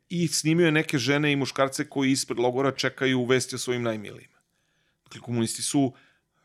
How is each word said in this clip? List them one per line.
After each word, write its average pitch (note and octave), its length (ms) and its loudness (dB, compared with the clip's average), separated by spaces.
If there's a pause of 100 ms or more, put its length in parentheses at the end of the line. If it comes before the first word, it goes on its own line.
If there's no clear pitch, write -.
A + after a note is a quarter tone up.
i F3 180 0
snimio E3 380 2
je D#3+ 60 4
neke D#3 260 0
žene C#3+ 340 2
i C#3+ 40 2
muškarce C3+ 500 -2
koji C3+ 260 0
ispred C3 280 -2
logora B2+ 320 2
čekaju C3 540 -2
vesti B2+ 300 2
o A#2+ 40 -8
svojim B2 240 -4
najmilijima. G#2+ 520 -8 (680)
Dakle, - 180 -20
komunisti A2+ 400 -2
su, C3+ 320 0 (520)